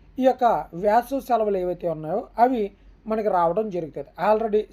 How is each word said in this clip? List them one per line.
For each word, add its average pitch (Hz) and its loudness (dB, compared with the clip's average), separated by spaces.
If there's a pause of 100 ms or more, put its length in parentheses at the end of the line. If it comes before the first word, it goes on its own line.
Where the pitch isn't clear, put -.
(220)
ఈ 254 6
యొక్క 247 0 (400)
వేసవి 240 0
సెలవులు 214 0
ఏవైతే 175 -4
ఉన్నాయో 156 -4 (240)
అవి 254 2 (480)
మనకి 220 -2
రావడం 175 2
జరుగుతుంది. 156 -8 (160)
Already 214 2 (120)